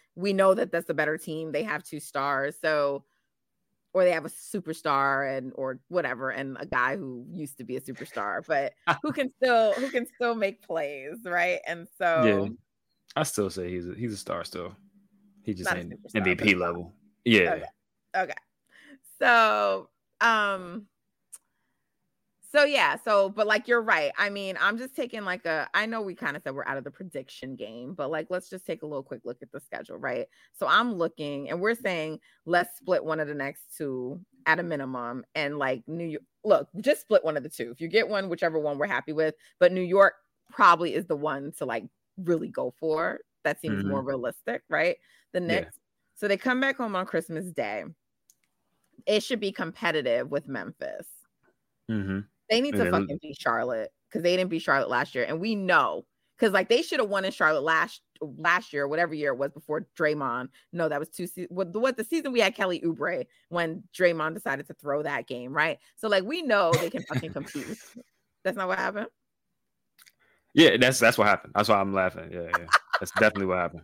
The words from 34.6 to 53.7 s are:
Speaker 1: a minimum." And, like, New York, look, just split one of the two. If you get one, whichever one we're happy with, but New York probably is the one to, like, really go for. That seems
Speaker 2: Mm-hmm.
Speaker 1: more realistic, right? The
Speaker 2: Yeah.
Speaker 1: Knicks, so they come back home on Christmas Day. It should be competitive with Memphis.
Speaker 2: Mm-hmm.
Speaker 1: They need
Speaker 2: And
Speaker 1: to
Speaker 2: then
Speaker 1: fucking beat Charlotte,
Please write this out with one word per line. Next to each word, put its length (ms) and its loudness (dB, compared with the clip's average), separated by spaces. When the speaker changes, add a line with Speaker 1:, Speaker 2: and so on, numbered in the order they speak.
Speaker 1:
a 20 -4
minimum." 640 -6
And, 240 -2
like, 300 -2
New 180 -6
York, 160 -8
look, 240 6
just 220 2
split 220 4
one 120 0
of 60 -2
the 80 -12
two. 220 -8
If 80 -18
you 80 -6
get 200 2
one, 200 -2
whichever 320 0
one 180 -2
we're 80 0
happy 260 -4
with, 220 0
but 140 6
New 100 0
York 320 8
probably 440 6
is 120 -2
the 100 0
one 420 -4
to, 80 -4
like, 180 -4
really 320 0
go 220 -4
for. 500 -2
That 180 -2
seems 220 -2
Speaker 2:
Mm-hmm. 20 -2
Speaker 1:
more 200 0
realistic, 640 -6
right? 280 0
The 140 -2
Speaker 2:
Yeah. 200 0
Speaker 1:
Knicks, 120 -20
so 140 -4
they 100 4
come 220 0
back 160 0
home 200 -4
on 100 -2
Christmas 460 -4
Day. 320 -4
It 160 4
should 180 -4
be 120 -2
competitive 760 -2
with 180 -4
Memphis. 600 -8
Speaker 2:
Mm-hmm. 380 -4
Speaker 1:
They 100 6
need 120 0
Speaker 2:
And 80 2
Speaker 1:
to 40 4
Speaker 2:
then 60 2
Speaker 1:
fucking 320 0
beat 180 -12
Charlotte, 500 -2